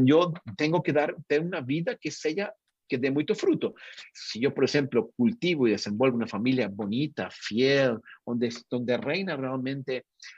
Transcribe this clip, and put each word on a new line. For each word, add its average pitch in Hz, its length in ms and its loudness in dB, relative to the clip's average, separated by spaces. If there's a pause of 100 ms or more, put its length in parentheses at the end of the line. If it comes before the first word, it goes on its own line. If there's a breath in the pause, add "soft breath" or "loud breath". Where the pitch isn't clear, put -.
eu 165 240 6 (240)
tenho 156 260 2
que 160 100 0
dar, 151 220 2 (140)
ter 147 140 2
uma 175 180 -4
vida 160 400 -4
que 151 120 -6
seja, 160 420 -4 (340)
que 135 100 -2
dê 131 120 0
muito 151 260 0
fruto. 302 380 0 (400 loud breath)
Se - 300 -6
eu, 135 80 2
por 135 120 0
exemplo, 131 540 2
cultivo 131 500 2
e 107 40 4
desenvolvo 107 440 0
uma 117 120 -2
família 117 420 0
bonita, 107 640 -4
fiel, 127 680 0 (260 loud breath)
onde, 120 240 -2 (220)
onde 123 260 0
reina 160 380 -4
realmente 131 720 -4 (320 loud breath)